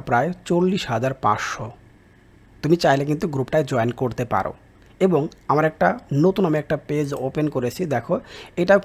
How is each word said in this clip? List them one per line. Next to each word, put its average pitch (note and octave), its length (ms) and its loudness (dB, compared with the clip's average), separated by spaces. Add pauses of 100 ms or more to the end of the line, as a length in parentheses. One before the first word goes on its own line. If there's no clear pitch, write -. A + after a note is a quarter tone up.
প্রায় B2+ 200 2 (220)
চল্লিশ F3+ 420 2
হাজার A#2+ 220 0 (100)
পাঁচশো। G#2+ 440 -2 (920)
তুমি D3+ 220 4
চাইলে C#3+ 260 4
কিন্তু D3+ 240 -2
গ্রুপটায় C#3 380 0
জয়েন A#2+ 180 2 (120)
করতে B2 220 -2 (100)
পারো। G2 180 -2 (540)
এবং E3+ 160 4 (300)
আমার D3+ 200 4
একটা F3+ 160 2 (360)
নতুন, F#3+ 260 2
আমি D3+ 140 0
একটা D#3 120 -4 (140)
পেজ D3 180 -2 (200)
ওপেন D3+ 180 -2 (100)
করেছি। B2 260 -4 (120)
দেখো, B2+ 220 -2 (460)
এটাও G3 240 6